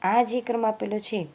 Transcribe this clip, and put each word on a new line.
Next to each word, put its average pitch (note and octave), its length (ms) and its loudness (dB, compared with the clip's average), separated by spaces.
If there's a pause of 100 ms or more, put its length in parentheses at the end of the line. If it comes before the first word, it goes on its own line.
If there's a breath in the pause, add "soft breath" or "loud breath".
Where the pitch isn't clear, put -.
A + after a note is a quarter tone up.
આ A3 220 4
જે A#3 180 -2
ક્રમ A#3 240 -2
આપેલો G#3+ 340 -2
છે G3+ 360 -4